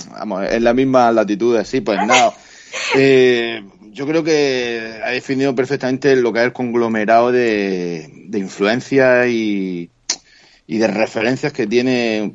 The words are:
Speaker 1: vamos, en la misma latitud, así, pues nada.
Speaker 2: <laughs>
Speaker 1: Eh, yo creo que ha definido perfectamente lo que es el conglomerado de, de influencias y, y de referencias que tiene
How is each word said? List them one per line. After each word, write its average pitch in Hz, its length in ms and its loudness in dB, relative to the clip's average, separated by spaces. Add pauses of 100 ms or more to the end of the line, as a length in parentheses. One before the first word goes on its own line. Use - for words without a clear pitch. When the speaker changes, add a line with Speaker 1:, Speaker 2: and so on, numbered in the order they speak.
(180)
Speaker 1:
vamos, 98 320 -6
en 113 140 0
la 120 100 4
misma 127 380 4
latitud, 110 440 2
así, 110 240 -2
pues 101 240 -2
nada. 120 340 4
Speaker 2:
<laughs> - 40 -20 (540)
Speaker 1:
Eh, 123 680 2 (280)
yo 135 140 -10
creo 160 160 0
que 123 800 -2
ha 113 80 -4
definido 131 440 -2
perfectamente 131 640 0
lo 120 160 2
que 113 80 0
es 120 60 4
el 123 60 -2
conglomerado 117 800 2
de, 98 920 -2
de 104 120 -6
influencias 123 880 2
y, 98 640 -4 (760)
y 110 120 -6
de 113 80 2
referencias 110 680 -2
que 117 120 -4
tiene 117 680 -2